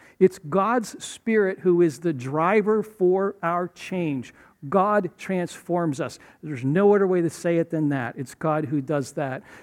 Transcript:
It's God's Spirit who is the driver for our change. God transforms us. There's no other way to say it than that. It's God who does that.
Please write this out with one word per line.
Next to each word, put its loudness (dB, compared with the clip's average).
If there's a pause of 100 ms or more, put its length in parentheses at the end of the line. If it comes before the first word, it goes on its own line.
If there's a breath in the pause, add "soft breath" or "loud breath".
(180 soft breath)
It's 4
God's -2
Spirit 0
who 4
is 2
the -2
driver 2
for 0
our -2
change. -6 (340 soft breath)
God 2
transforms -2
us. -8 (240 soft breath)
There's -6
no 4
other 2
way 2
to 0
say 0
it 0
than 0
that. -4
It's -10
God -2
who -2
does -4
that. -6 (220 loud breath)